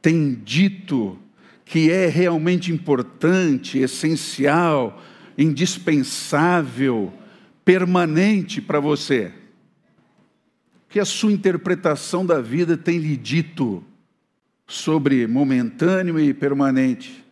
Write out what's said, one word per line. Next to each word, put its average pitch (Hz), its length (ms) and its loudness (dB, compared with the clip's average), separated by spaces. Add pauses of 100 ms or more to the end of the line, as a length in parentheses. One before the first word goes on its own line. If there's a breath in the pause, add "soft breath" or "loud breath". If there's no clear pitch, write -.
tem 160 320 2
dito 117 840 -2 (480 soft breath)
que 160 260 2
é 185 160 2
realmente 170 640 0
importante, 151 1040 0
essencial, 143 1200 0 (360 loud breath)
indispensável, 143 1800 0 (520 loud breath)
permanente 180 960 2
pra 151 180 -2
você? 139 520 -2 (1500)
O - 40 -20
que 208 100 0
a 202 60 2
sua 214 260 0
interpretação 180 920 0
da 160 160 2
vida 156 360 0
tem 170 200 -2
lhe 151 200 -2
dito 117 680 -4 (840)
sobre 139 600 0
momentâneo 143 880 0
e 143 160 2
permanente? 135 880 -2 (100)